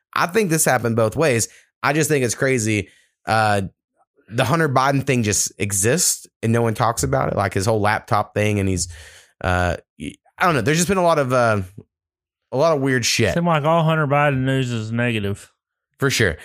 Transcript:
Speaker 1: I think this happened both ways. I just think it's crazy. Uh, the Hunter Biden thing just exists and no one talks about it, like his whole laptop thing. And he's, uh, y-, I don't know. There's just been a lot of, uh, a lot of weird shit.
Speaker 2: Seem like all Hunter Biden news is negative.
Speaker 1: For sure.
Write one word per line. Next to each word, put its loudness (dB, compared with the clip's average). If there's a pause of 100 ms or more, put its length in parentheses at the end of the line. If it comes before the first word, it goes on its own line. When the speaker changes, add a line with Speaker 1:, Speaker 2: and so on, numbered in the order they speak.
(140)
Speaker 1:
I 0
think 0
this 0
happened 0
both 0
ways. 0 (360)
I 0
just 0
think 0
it's -2
crazy. 0 (360)
Uh, 0 (640)
the 0
Hunter 0
Biden 0
thing 2
just -2
exists -2 (160)
and 2
no 2
one 0
talks -2
about -2
it, -4
like -2
his -2
whole 0
laptop -2
thing. 0
And 0
he's, -2 (520)
uh, 0 (200)
y-, -10 (240)
I 2
don't 4
know. 0
There's 0
just 0
been 0
a 0
lot 4
of, 0
uh, 2 (920)
a -4
lot 2
of -2
weird 0
shit. 0
Speaker 2:
Seem 0
like 0
all 2
Hunter 2
Biden 2
news 0
is -4
negative. -4 (480)
Speaker 1:
For 2
sure. 2